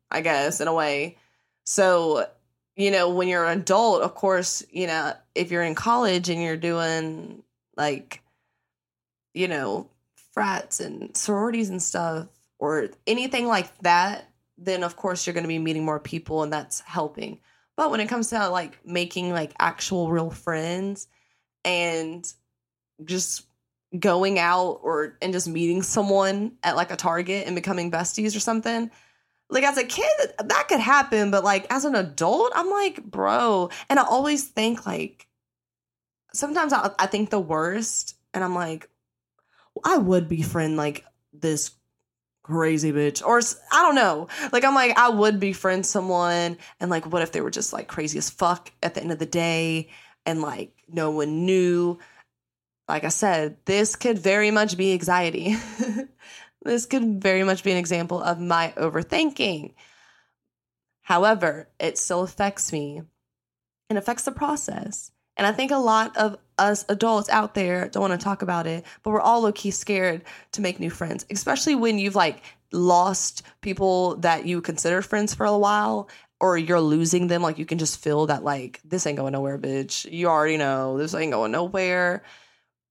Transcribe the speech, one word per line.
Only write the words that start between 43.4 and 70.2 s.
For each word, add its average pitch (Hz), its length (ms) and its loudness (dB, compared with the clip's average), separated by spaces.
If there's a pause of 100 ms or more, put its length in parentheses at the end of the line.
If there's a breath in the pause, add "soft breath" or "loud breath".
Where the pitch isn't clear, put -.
I 311 100 6
don't 311 120 6
know. 175 320 4 (260 loud breath)
Like, 247 120 4
I'm 277 100 4
like, 247 240 4
"I 240 120 8
would 208 280 4
befriend 190 480 0
someone," 175 720 0 (220 loud breath)
and, 180 100 -2
like, 165 220 -2
what 175 100 2
if 165 80 -4
they 165 100 -4
were 123 100 -4
just, - 220 -4
like, - 140 -8
crazy 147 320 -6
as - 120 -6
fuck 175 420 0 (100)
at 165 120 -2
the 147 60 -8
end 165 120 -4
of 151 80 -4
the 160 60 -4
day, 165 640 -2 (340 loud breath)
and, 160 180 -2
like, 143 300 -8 (160)
no 160 240 -2
one 156 340 -2
knew? 175 540 2 (880 loud breath)
Like 151 160 -2
I 156 40 -2
said, 165 560 2
this 208 320 2
could 233 220 0
very 202 320 4
much 214 260 2
be 190 160 2
anxiety. 175 680 0
<laughs> - 60 -12 (1000 loud breath)
This 240 180 0
could 226 380 0
very 190 220 4
much 190 180 2
be 190 80 0
an 180 60 4
example 175 440 0
of 170 200 0
my 170 360 0
overthinking. 165 960 -2 (1300 soft breath)
However, 180 640 2 (100)
it - 180 -2
still 180 260 -2
affects 196 500 -4
me 147 300 -6 (880)
and 214 80 0
affects 233 280 -2
the 269 80 -4
process. - 800 -6 (240)
And 202 100 2
I 214 60 4
think 262 180 -2
a 285 60 2
lot 226 400 2
of 208 220 0 (200)
us 202 300 2
adults 208 400 0
out 214 260 2
there 180 340 0
don't 196 120 -4
wanna 185 180 0
talk 196 240 -4
about 175 240 -2
it, 165 180 -6 (200 loud breath)
but 214 60 -2
we're 214 100 2
all 233 220 4
low-key 208 280 0
scared 185 540 -2 (280 loud breath)